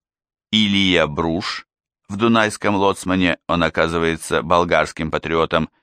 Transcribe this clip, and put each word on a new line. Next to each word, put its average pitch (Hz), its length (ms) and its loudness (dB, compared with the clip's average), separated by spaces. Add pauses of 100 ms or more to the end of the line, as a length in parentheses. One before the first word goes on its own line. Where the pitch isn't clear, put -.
(500)
Илья 98 560 2
Бруш, 82 600 -4 (420)
в 101 80 -10
«Дунайском 107 600 0
лоцмане» 95 640 0 (100)
он 85 140 0
оказывается 82 800 0
болгарским 82 680 0
патриотом 80 600 -2 (120)